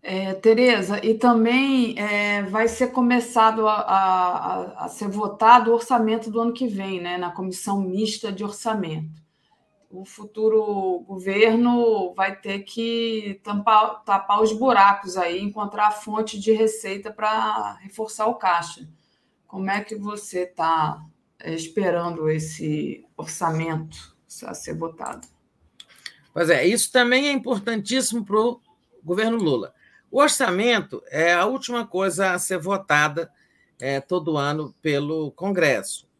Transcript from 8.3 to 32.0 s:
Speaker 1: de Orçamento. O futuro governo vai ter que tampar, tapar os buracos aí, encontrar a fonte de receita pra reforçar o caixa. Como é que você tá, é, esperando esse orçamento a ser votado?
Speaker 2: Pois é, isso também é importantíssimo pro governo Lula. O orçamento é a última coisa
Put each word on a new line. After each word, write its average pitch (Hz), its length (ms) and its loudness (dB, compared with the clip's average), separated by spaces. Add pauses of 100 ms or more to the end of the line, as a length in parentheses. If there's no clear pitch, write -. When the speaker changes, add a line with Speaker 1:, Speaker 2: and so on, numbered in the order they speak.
Speaker 1:
de 196 140 -6
Orçamento. 180 760 -6 (720)
O 185 140 -16
futuro 208 1000 0
governo 220 1080 2
vai 196 200 -2
ter 196 260 -8
que 226 840 -4
tampar, 214 640 2
tapar 202 360 2
os 220 120 4
buracos 202 640 4
aí, 175 240 -2
encontrar 208 460 -2
a 208 40 4
fonte 214 480 -6
de 220 140 2
receita 214 580 -2
pra 214 680 -2
reforçar 214 460 -6
o 240 80 0
caixa. - 520 -2 (600)
Como 190 220 -6
é 202 140 -2
que 220 120 -12
você 202 500 -8
tá, 160 580 -2 (360)
é, 165 140 -8
esperando 165 760 -2
esse 156 760 -6 (120)
orçamento 160 1000 -6 (300)
a - 80 -10
ser - 220 -12
votado? - 520 -12 (1040)
Speaker 2:
Pois 160 180 0
é, 143 160 4
isso 202 240 2
também 254 380 2
é 285 40 0
importantíssimo 233 920 -2
pro 220 380 0 (420)
governo 220 340 -2
Lula. 143 360 -2 (380)
O 262 100 2
orçamento 220 840 0
é 165 260 2
a 175 120 2
última 240 400 -4
coisa 185 480 -2